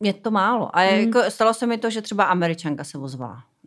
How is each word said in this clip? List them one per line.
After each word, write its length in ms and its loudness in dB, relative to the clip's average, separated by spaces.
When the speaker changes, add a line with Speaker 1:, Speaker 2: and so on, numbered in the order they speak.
Speaker 1:
je 100 0
to 180 -6
málo. 460 0
A 40 6
je 100 4
Speaker 2:
Mhm. 160 4
Speaker 1:
jako, 240 2
stalo 220 2
se 140 -4
mi 100 0
to, 120 -4
že 120 -4
třeba 220 -2
Američanka 600 0
se 140 -12
ozvala. 400 -10